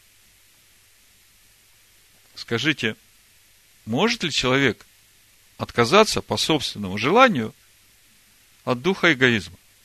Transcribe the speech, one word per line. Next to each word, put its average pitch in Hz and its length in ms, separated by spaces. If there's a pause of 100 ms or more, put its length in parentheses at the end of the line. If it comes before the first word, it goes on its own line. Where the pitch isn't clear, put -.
(2250)
Скажите, 120 640 (920)
может 170 380
ли 160 80
человек 131 520 (760)
отказаться 123 640
по 110 140
собственному 104 600
желанию – 151 560 (1120)
от 123 160
духа 175 320
эгоизма? 117 440 (280)